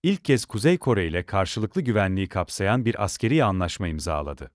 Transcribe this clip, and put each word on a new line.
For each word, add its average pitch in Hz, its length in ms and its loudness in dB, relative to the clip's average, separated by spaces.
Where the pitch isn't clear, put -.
ilk 185 220 0
kez 131 200 4
Kuzey 147 340 2
Kore 101 280 2
ile 85 200 -2
karşılıklı 104 540 -2
güvenliği 98 480 0
kapsayan 101 560 0
bir 110 200 0
askeri 127 400 0
anlaşma 92 440 0
imzaladı. 73 680 -6